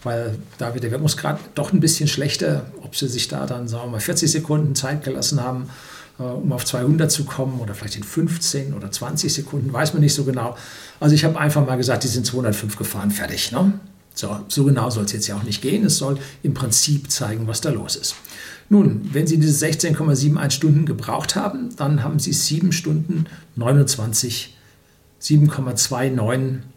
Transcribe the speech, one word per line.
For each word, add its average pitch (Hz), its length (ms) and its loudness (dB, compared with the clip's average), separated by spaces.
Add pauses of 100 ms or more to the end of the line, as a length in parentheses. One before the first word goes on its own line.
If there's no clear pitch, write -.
weil 117 340 -4 (220)
da 120 160 -6
wird 120 80 -4
der 113 80 -2
Wirkungsgrad 147 480 -2 (160)
doch - 180 -2
ein 185 60 6
bisschen 156 280 4
schlechter, 147 640 0 (100)
ob - 140 -12
sie 139 120 -2
sich 120 200 -2
da 139 200 -6
dann, 123 200 -6
sagen 117 180 -6
wir 123 80 -8
mal, 110 60 -4
vierzig 160 320 0
Sekunden 151 440 0
Zeit 147 280 -4
gelassen 135 380 -2
haben, 127 280 -6 (500)
äh, 131 40 -6
um 127 280 -4
auf - 140 -2
zweihundert 151 460 2
zu - 140 -2
kommen 131 340 -4
oder 107 140 -6
vielleicht 104 240 -10
in 101 60 -8
fünfzehn 147 720 -2
oder 101 160 -8
zwanzig 151 420 -4
Sekunden, 139 400 -4
weiß 147 200 0
man 151 100 4
nicht 143 100 6
so 143 100 0
genau. 120 320 -2 (440)
Also 151 160 6
ich 151 100 4
habe 160 140 2
einfach 147 260 4
mal 127 120 0
gesagt, 123 260 0
die 135 40 0
sind 117 200 0
zweihundertfünf 110 500 -2
gefahren, 104 320 -2
fertig, 101 420 -4
ne? 185 220 4 (400)
So, 104 340 -6
so 143 160 2
genau 127 280 4
soll's 104 200 -2
jetzt 104 160 -4
ja 101 80 -4
auch 101 80 -4
nicht 110 180 -4
gehen. 190 220 0
Es 156 140 4
soll 139 220 0 (240)
im 139 100 0
Prinzip 139 580 0
zeigen, 113 360 -4
was 113 120 -2
da - 120 -2
los 101 260 -4
ist. - 180 -6 (540)
Nun, 170 420 4
wenn 143 160 2
Sie 165 100 4
diese 156 140 6
sechzehn 156 440 2
Komma 156 200 4
sieben 147 220 4
eins 139 160 0
Stunden 151 320 4
gebraucht 117 500 -4
haben, 131 400 -4
dann 143 280 0
haben 151 160 0
Sie - 120 -2
sieben 160 400 0
Stunden 156 540 0 (300)
neunundzwanzig, 120 1000 0 (640)
sieben 151 280 6
Komma 127 280 -2
zwei 127 340 0
neun 127 540 0 (140)